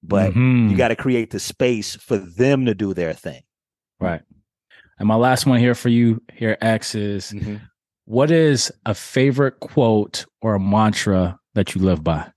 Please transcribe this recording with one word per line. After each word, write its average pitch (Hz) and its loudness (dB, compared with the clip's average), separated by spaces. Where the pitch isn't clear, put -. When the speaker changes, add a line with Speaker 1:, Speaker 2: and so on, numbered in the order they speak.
Speaker 1:
But 98 0
Speaker 2:
Mm-hmm. 120 2
Speaker 1:
you 95 2
gotta 117 2
create 120 -2
the 104 -6
space 120 -4
for - -4
them 123 0
to 113 0
do 98 -4
their 85 -4
thing. 69 -14
Speaker 2:
Right. 87 -4
And 101 -2
my 110 2
last 127 2
one 127 4
here 120 2
for - -4
you 117 2
here, 110 -4
X, 110 -2
is 101 -6
Speaker 1:
Mm-hmm. 104 -10
Speaker 2:
what 131 0
is 156 2
a 107 -4
favorite 135 0
quote 110 0
or 110 -2
a 98 0
mantra 98 0
that 101 -2
you 92 -2
live 87 0
by? 78 -4